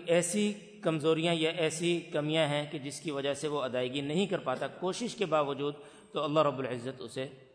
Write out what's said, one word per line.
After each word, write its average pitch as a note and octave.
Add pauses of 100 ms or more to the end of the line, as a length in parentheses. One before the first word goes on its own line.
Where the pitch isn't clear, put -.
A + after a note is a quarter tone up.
ایسی F3 (300)
کمزوریاں D#3+
یا D#3
ایسی E3+ (140)
کمیاں D3+
ہیں D3
کہ D#3+
جس C3+
کی E3
وجہ C#3
سے D3
وہ D3
ادائیگی B2+
نہیں D#3
کر F3
پاتا C3 (120)
کوشش F#3+
کے G3
باوجود، D3 (380)
تو D3+
اللہ D#3
رب C#3+
العزت B2+
اسے C3 (280)